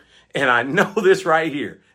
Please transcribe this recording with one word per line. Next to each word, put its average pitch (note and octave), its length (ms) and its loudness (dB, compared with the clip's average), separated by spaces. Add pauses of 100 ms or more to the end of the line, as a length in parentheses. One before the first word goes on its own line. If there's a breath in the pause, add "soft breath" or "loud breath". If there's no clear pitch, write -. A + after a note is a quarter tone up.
(340 soft breath)
And C3+ 160 0
I A#2+ 120 2
know D#3+ 300 -2
<laughs> - 40 -4
this F#3+ 280 2
right D#3+ 280 0
here, C3+ 280 -10 (140 soft breath)